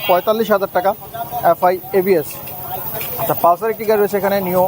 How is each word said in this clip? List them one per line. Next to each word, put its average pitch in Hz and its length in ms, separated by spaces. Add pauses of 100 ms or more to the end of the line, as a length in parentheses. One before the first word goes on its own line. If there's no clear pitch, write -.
পঁয়তাল্লিশ 214 440
হাজার 196 220
টাকা, 190 200 (580)
এফআই 180 260 (160)
এবিএস। 185 320 (960)
আচ্ছা, 151 240
Pulsar 175 260
একটি 220 160
গাড়ি 214 140
রয়েছে 202 180
এখানে, 196 240
Neo 180 260